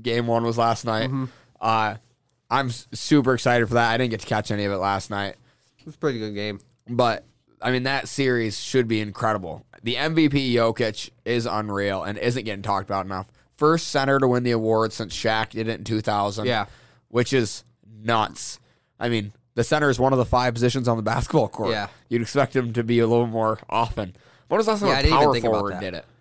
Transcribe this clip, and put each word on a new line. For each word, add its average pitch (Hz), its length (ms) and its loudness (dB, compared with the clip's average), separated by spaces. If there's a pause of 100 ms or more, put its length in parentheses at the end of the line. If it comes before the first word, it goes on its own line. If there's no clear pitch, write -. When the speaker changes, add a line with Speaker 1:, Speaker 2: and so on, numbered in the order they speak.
Speaker 1:
game 117 240 0
one 117 180 2
was 117 140 -2
last 113 260 2
night. 113 240 -2
Speaker 2:
Mm-hmm. 131 160 -4 (360)
Speaker 1:
Uh, 110 340 0 (560)
I'm 127 180 0
s-, - 240 -10
super 131 420 4
excited 120 340 2
for 113 60 -4
that. 117 180 4
I 117 40 0
didn't 127 140 0
get 110 100 -6
to - 60 -14
catch 107 240 -2
any 104 140 -2
of 101 80 -2
it 101 60 -4
last 98 320 -2
night. 101 260 -6 (420)
Speaker 2:
It - 80 -20
was 156 80 -18
a - 40 -20
pretty 135 200 -4
good 107 160 -8
game. 101 260 -6 (280)
Speaker 1:
But, 117 360 0 (360)
I 120 100 -2
mean, 127 140 0
that 135 240 -4
series 120 520 0
should 123 280 0
be 110 120 0
incredible. 104 640 -4 (180)
The 117 140 -4
M 156 180 -2
V 156 140 6
P 135 260 0
Jokic 117 560 0 (140)
is 117 220 0
unreal 101 560 -2
and 101 160 -6
isn't 123 260 -2
getting 101 180 -8
talked 101 260 -2
about 98 180 -2
enough. 95 220 -8 (280)
First 160 320 2
center 139 300 2
to 135 80 4
win 123 160 4
the 123 100 0
award 110 400 2
since 104 220 -10
Shaq 110 360 0
did 110 180 -4
it 113 100 -4
in 113 60 -12
two 113 160 -2
thousand. 104 460 -2
Speaker 2:
Yeah. 113 200 0 (420)
Speaker 1:
Which 120 240 0
is 123 320 0 (220)
nuts. 110 720 -4 (400)
I 120 100 -2
mean, 107 240 -2 (220)
the - 100 0
center 151 260 2
is 117 100 0
one 131 120 4
of 135 60 4
the 120 60 4
five 123 300 2
positions 120 340 0
on 117 80 2
the 110 60 -4
basketball 113 460 0
court. - 220 -4
Speaker 2:
Yeah. 104 180 -4 (200)
Speaker 1:
You'd 120 140 0
expect 131 340 0
him 120 160 0
to 117 100 -2
be 117 160 2
a 117 80 4
little 120 200 4
more 110 320 -2 (100)
often. 110 480 -2 (320)
When 170 100 0
was 220 80 2
the 220 60 2
last 208 80 0
time 202 80 2
Speaker 2:
Yeah, 151 80 4
Speaker 1:
a - 20 2
Speaker 2:
I 139 40 0
didn't 139 120 4
even 139 100 6
Speaker 1:
power 143 100 6
Speaker 2:
think 117 100 -2
about 113 100 2
Speaker 1:
forward 101 200 -2
Speaker 2:
that. 90 60 -8
Speaker 1:
did 92 140 -6
it? 82 100 -12 (160)